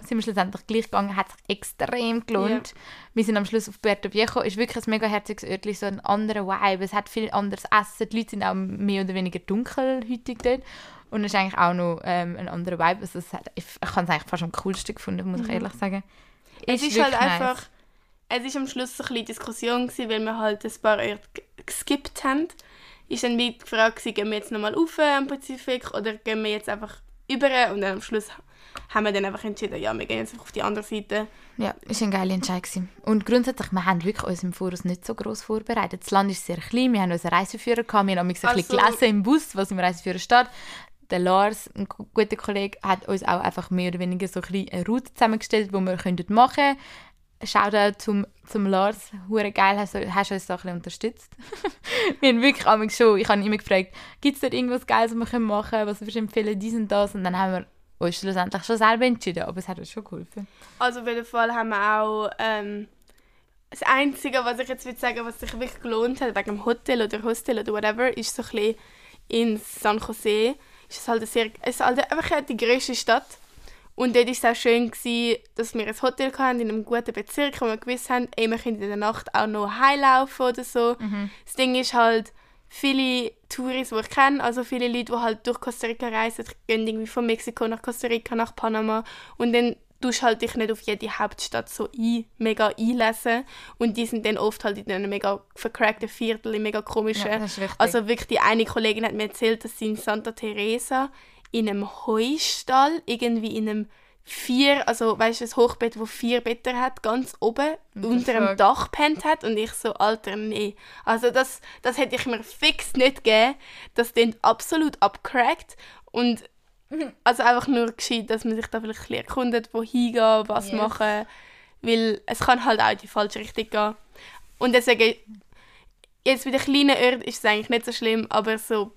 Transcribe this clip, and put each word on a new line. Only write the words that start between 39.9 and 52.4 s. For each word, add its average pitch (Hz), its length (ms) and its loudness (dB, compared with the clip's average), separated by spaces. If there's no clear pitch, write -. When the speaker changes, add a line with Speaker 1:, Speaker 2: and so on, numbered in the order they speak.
Speaker 1:
steht. 240 280 6
Der 180 80 2
Lars, 196 560 4
ein 202 120 -6
gu-, - 260 -14
guter 214 220 2
Kollege, 202 480 -4
hat 196 240 0
uns 190 160 -2
auch 180 180 2
einfach - 280 -2
mehr 180 200 0
oder 175 100 -4
weniger 180 280 -2
so 180 140 -6
ein 175 100 -12
bisschen 190 200 -4
eine 180 140 -4
Route 254 280 -2
zusammengestellt, 220 600 2
die 196 60 0
wir 185 180 0
könnten 175 360 -2
machen. 269 420 6
Shoutout 208 540 4
zum, 202 260 -2
zum 202 200 -2
Lars, 196 440 0
hure 208 240 0
geil, 196 260 4
hast 202 180 -4
du, 190 200 -4
hast 196 160 2
du 196 40 -2
uns 180 120 -8
so 190 60 -4
ein 180 40 -2
bisschen 180 200 -8
unterstützt. - 520 -8
<laughs> 453 460 -2
Wir 269 80 6
haben 233 120 4